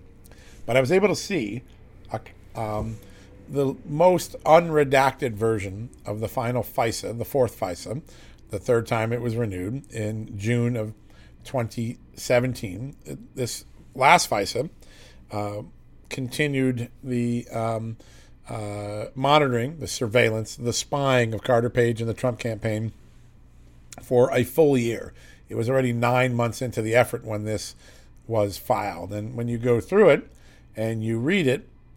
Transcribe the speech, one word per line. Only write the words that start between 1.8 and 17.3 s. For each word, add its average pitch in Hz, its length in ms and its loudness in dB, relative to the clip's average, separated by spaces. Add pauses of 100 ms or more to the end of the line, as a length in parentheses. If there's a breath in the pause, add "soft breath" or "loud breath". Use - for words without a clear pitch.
a, 110 80 -6 (340)
um, 110 440 -6 (500 loud breath)
the 139 260 -2 (100)
most 170 600 2
unredacted 147 880 4
version 107 580 -2 (160)
of 107 140 -6
the 107 80 -4
final 123 340 -2
fisa, 113 560 -4
the 117 60 -4
fourth 127 340 0
fisa, 104 420 -6 (500 soft breath)
the 104 80 -6
third 117 280 0
time 113 260 -2
it 120 80 -4
was 120 140 -2
renewed 110 560 -4
in 110 480 -6
June 120 380 0
of 110 180 -6 (500 soft breath)
twenty 117 540 -4 (160)
seventeen. 120 800 -2 (400)
This - 300 -6 (300)
last 147 360 6
fisa, 104 400 -2 (600 soft breath)
uh, 104 320 -6 (460)
continued 131 800 -2 (140)
the, 120 460 -2